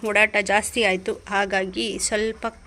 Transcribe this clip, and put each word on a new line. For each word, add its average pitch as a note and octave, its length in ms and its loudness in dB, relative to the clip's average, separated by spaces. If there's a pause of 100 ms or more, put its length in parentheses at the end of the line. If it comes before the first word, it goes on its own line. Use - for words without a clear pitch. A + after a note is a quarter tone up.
ಓಡಾಟ G#3+ 340 4
ಜಾಸ್ತಿ G#3 420 2
ಆಯಿತು, F#3 300 0
ಹಾಗಾಗಿ G3 840 -2
ಸ್ವಲ್ಪ, A3 480 -2 (200)